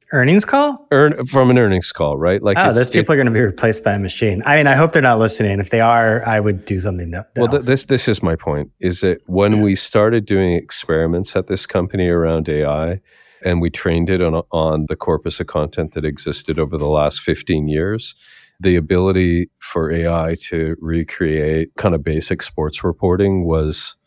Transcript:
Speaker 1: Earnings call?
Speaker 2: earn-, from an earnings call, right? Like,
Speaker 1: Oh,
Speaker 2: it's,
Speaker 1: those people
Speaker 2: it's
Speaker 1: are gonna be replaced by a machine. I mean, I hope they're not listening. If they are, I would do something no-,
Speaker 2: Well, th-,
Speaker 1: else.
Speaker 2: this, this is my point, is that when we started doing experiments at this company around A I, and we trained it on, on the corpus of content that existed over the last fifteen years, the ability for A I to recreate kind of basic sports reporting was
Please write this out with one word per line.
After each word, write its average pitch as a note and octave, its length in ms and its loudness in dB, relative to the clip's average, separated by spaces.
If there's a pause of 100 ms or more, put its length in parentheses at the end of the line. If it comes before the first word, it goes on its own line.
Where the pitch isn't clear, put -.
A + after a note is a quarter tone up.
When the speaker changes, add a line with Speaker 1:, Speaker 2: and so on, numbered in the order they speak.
(140)
Speaker 1:
Earnings D3+ 320 4
call? C#4 460 0
Speaker 2:
earn-, D3 340 4
from C3 240 4
an B2+ 80 6
earnings G2 340 2
call, D2 260 -2
right? F2+ 240 0
Like, G2+ 160 2
Speaker 1:
Oh, F3+ 120 4
Speaker 2:
it's, A#2 100 2
Speaker 1:
those B2+ 100 2
people - 120 2
Speaker 2:
it's D#3 140 2
Speaker 1:
are - 20 4
gonna B2 140 2
be A2 100 2
replaced A2 420 0
by G#2 100 0
a G2+ 60 -2
machine. G2 460 -2
I C#3+ 120 2
mean, C#3+ 100 4
I C3+ 80 4
hope D#3+ 180 2
they're D3 80 4
not A#2+ 180 4
listening. G#2+ 400 0
If F#2+ 100 -4
they A2+ 120 2
are, A2+ 440 2
I A2 140 0
would G2+ 260 -2
do G2 140 -4
something F2+ 300 -6
no-, D#2+ 140 -8 (120)
Speaker 2:
Well, A#2+ 120 2
th-, B2+ 80 0
Speaker 1:
else. C3+ 100 -2
Speaker 2:
this, C3+ 200 0
this B2+ 220 0
is A2 160 0
my E2 140 0
point, D2 420 -6
is F2+ 220 -2
that F2+ 260 0
when G#2 340 2
we G2+ 140 4
started G#2+ 500 0
doing F#2+ 280 2
experiments E2 800 -2
at F#2+ 120 -2
this - 180 -4
company F2+ 420 -2
around E2 400 0
A D2+ 180 0
I, D#2+ 360 -2 (420)
and F2 180 0
we E2+ 80 0
trained E2+ 400 -2
it F2+ 120 0
on, E2 200 0 (100)
on D#2+ 360 0
the D#2 80 -6
corpus D#2+ 440 -4
of E2+ 80 -6
content D2+ 460 -4
that D2+ 120 -6
existed D2+ 540 -6
over D2 180 -2
the D2 100 -2
last D2+ 340 0
fifteen D2+ 460 -2
years, F2+ 480 -4 (440)
the F#2 160 2
ability F2+ 760 2 (100)
for D#2+ 320 -4
A E2+ 160 -2
I E2 280 0 (140)
to D#2+ 300 -2
recreate D#2+ 960 -2
kind F2+ 200 0
of C#2+ 80 -2
basic D#2 380 -4
sports - 420 -6
reporting F#2 640 0
was D#2 500 -2 (120)